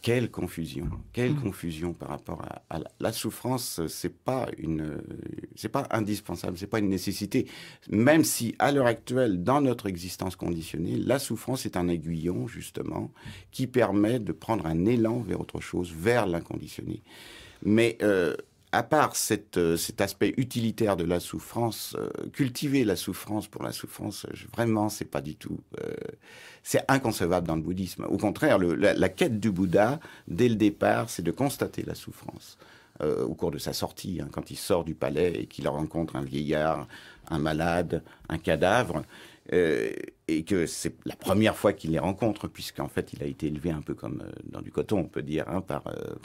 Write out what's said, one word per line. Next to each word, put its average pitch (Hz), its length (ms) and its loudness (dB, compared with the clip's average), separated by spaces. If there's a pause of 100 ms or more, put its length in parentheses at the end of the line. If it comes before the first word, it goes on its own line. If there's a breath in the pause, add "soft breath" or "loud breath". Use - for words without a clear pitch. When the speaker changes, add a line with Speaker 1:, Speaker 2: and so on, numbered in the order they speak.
Speaker 1:
quelle 117 280 2
confusion, 80 600 -6 (240)
quelle 123 180 0
Speaker 2:
Mm. 147 100 0
Speaker 1:
confusion 85 520 -4
par 69 160 -10
rapport 80 320 -8
à, - 280 -12
à 80 100 -6
la, - 200 -10
la 107 140 0
souffrance, 120 760 -4
c'est 82 260 -4
pas 127 440 -4
une, - 240 -2
euh, 73 200 -6 (540)
c'est - 140 -6
pas - 220 -2
indispensable, 98 680 -2
c'est 95 100 -8
pas 113 120 0
une 101 100 2
nécessité. 98 580 0 (400 loud breath)
Même 139 380 6
si, - 340 0
à 143 140 6
l'heure 131 140 4
actuelle, 117 540 2
dans 131 200 4
notre 123 260 2
existence 90 480 -6
conditionnée, 85 640 -2
la 113 200 2
souffrance 120 480 -4
est 101 120 -4
un 87 100 2
aiguillon, 85 640 -2
justement, 82 600 -6 (420 loud breath)
qui 131 160 -4
permet 110 520 4
de 92 140 -4
prendre 101 320 -2
un 82 180 2
élan 117 380 4
vers 87 180 -4
autre 82 220 -8
chose, 87 340 -4
vers 107 320 4
l'inconditionné. - 760 -6 (600 loud breath)
Mais, 113 380 4
euh, 92 340 4 (360)
à 120 120 4
part 143 320 4
cette, - 420 0
euh, 85 200 4
cet - 240 -4
aspect 98 360 0
utilitaire 113 580 0
de 85 80 -2
la 87 160 2
souffrance, - 800 -6
euh, - 100 -4 (220)
cultiver 135 540 0
la 95 100 4
souffrance 101 520 -4
pour - 160 -10
la 65 80 -4
souffrance, - 640 -8
je, 95 140 -14
vraiment, 110 420 2
c'est - 160 -6
pas - 160 -4
du 76 140 -8
tout, - 240 -8 (220)
euh, - 120 -6 (680 loud breath)
c'est - 240 2
inconcevable 95 600 4
dans 80 80 0
le 80 60 0
bouddhisme. 90 480 -4
Au 98 80 2
contraire, 104 400 4
le, 87 180 4
la, 92 180 6
la 92 160 4
quête 123 300 0
du 110 120 2
Bouddha, 98 480 4 (280 loud breath)
dès 113 220 4
le 113 60 4
départ, 107 540 4
c'est - 140 -8
de 85 80 0
constater - 520 -2
la 82 120 -6
souffrance. - 640 -16 (440 soft breath)
Euh, 73 220 0
au - 100 -2
cours 82 180 -2
de 73 60 -6
sa 71 160 -4
sortie, - 480 -6
hein, 71 100 -6
quand 73 200 -8
il 67 60 -10
sort 87 260 2
du 82 100 -4
palais 76 400 0
et - 140 -4
qu'il 71 200 -4
rencontre 78 500 -2
un 69 60 -4
vieillard, 73 640 0 (420 loud breath)
un 80 100 -2
malade, 80 640 0 (260 loud breath)
un 82 80 -4
cadavre, 85 640 2 (520 loud breath)
euh, 73 360 4 (380)
et 80 160 2
que 85 240 2
c'est - 260 -4 (120)
la 64 100 -6
première 104 400 4
fois 104 180 4
qu'il 80 180 -2
les 78 80 4
rencontre, 95 480 0
puisqu'en - 420 -8
fait, - 240 -4
il 76 100 -8
a - 20 -4
été 71 220 -4
élevé 76 240 -2
un 76 100 -4
peu 69 140 -6
comme, 58 260 -8
euh, 50 100 -12 (200)
dans 50 100 -10
du - 100 -12
coton, 95 280 0
on 78 80 0
peut - 160 -6
dire, 76 240 -2
hein, 90 140 -2
par, - 260 -6
euh, 50 260 -8 (120)